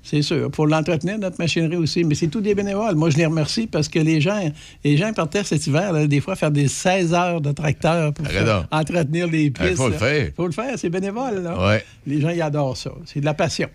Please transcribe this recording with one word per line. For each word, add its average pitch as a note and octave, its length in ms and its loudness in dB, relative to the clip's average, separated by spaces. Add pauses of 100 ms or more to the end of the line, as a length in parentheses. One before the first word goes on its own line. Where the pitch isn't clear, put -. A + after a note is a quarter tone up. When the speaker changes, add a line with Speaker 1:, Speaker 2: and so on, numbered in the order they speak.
Speaker 1:
c'est D3 180 0
sûr, C#3+ 300 0
pour D#3 160 0
l'entretenir, D#3+ 500 0
notre F#3+ 220 -6
machinerie E3 380 0
aussi. E3+ 260 0
Mais D#3 120 2
c'est E3+ 120 0
tout G#3+ 140 -2
des G#3 120 2
bénévoles. G3+ 420 0
Moi, D#3 140 4
je C#3+ 80 2
les E3 80 4
remercie D#3+ 400 0
parce D3+ 220 -2
que D#3+ 120 -2
les D#3+ 220 4
gens, F#3 300 0 (320)
les D3 140 4
gens G#3+ 160 0
partaient G3 320 -2
cet E3 200 -2
hiver, E3+ 280 0
là, D3+ 120 2
des C#3+ 140 2
fois, F#3 160 -4
faire D#3 160 0
des C#3+ 160 2
seize F3+ 460 2
heures F3 280 2
de C#3+ 120 0
tracteur D3+ 600 0
pour D3 120 -6
Speaker 2:
Arrête C#3+ 180 -2
Speaker 1:
faire A2 160 4
Speaker 2:
donc. E2+ 120 -2
Speaker 1:
entretenir D#3+ 560 0
les D#3 300 2
Speaker 2:
Ah, - 60 -2
Speaker 1:
pistes, - 140 2
Speaker 2:
faut C3 100 2
le G2+ 60 2
Speaker 1:
là. D2+ 60 -4
Speaker 2:
faire. B2+ 360 2
Speaker 1:
Faut E3+ 100 -2
le F3+ 60 -2
faire, B3 260 -4
c'est F#3 120 -2
bénévole, G3 540 -4
là. E3 260 0
Speaker 2:
Ouais. A2 140 2 (220)
Speaker 1:
Les D3 140 0
gens, D3+ 120 2
ils E3+ 100 -2
adorent D3 340 0
ça. - 160 -10 (140)
C'est E3 160 -6
de D3 40 -2
la D3+ 80 2
passion. D#3 420 -2